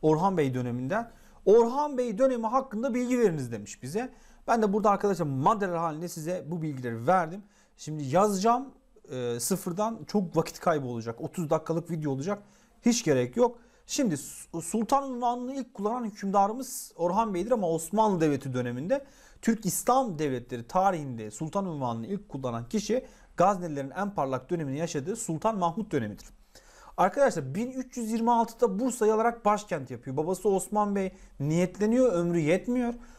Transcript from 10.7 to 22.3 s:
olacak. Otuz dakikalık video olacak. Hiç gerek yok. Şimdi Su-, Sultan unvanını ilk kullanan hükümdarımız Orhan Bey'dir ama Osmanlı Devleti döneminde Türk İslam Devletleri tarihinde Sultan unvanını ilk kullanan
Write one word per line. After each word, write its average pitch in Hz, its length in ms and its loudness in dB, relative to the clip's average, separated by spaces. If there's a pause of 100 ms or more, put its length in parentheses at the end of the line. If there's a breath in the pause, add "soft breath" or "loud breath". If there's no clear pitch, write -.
olacak. 117 340 -6
Otuz 151 300 -6
dakikalık 165 400 0
video 151 220 -2
olacak. 170 300 -4 (400 soft breath)
Hiç 240 220 2
gerek 127 320 2
yok. 240 220 2 (280 soft breath)
Şimdi 208 300 0
Su-, - 460 -12
Sultan 269 480 0
unvanını 247 440 -4
ilk 269 200 -8
kullanan 226 300 -4
hükümdarımız 202 920 -2
Orhan 196 380 0
Bey'dir 196 160 -2
ama 208 200 2
Osmanlı 190 500 2
Devleti 139 340 2
döneminde 127 500 -2 (380 loud breath)
Türk 226 240 0
İslam 233 520 2
Devletleri 123 500 -4
tarihinde 147 640 0
Sultan 175 360 -4
unvanını 123 400 -4
ilk 196 220 -8
kullanan 120 400 -6